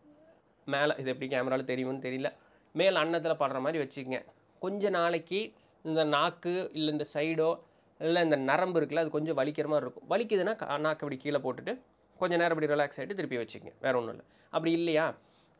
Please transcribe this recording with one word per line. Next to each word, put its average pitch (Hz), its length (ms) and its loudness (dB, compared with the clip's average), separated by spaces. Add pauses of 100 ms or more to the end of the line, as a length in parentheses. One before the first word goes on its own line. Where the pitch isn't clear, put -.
(640)
மேல, 139 320 2
இது 131 120 -4
எப்படி 131 260 -4
கேமரால 131 280 0
தெரியும்னு 131 460 -2
தெரியல. 135 240 -4 (380)
மேல் 185 240 4
அன்னத்துல 160 440 2
படுற 135 200 0
மாதிரி 151 240 0
வச்சுக்கங்க. 131 420 -6 (340)
கொஞ்ச 196 300 -2
நாளைக்கு 175 640 0 (300)
இந்த 160 200 2
நாக்கு, 170 680 0
இல்ல 151 180 0
இந்த 147 220 -2
சைடோ, 160 460 0 (400)
இல்ல 170 240 2
இந்த 156 120 4
நரம்பு 160 460 2
இருக்குல்ல, 143 140 -2
அது 165 140 2
கொஞ்சம் 151 280 -2
வலிக்கிற 147 280 0
மாதிரி 143 260 0
இருக்கும். - 180 -20
வலிக்குதுன்னா, 208 460 0
கா-, - 240 -4
நாக்கு 151 280 -2
இப்படி 135 100 -6
கீழே 143 200 -2
போட்டுட்டு, 135 440 -4 (360)
கொஞ்ச 175 200 0
நேரம் 165 240 2
இப்படி 147 200 2
ரிலாக்ஸ் 143 180 -2
ஆயிட்டு 175 140 -6
திருப்பி 143 240 -4
வச்சுக்கங்க. - 440 -8
வேற 127 160 2
ஒண்ணும் 113 160 -2
இல்ல. - 100 -16 (260)
அப்படி 160 220 0
இல்லையா, 160 440 2 (440)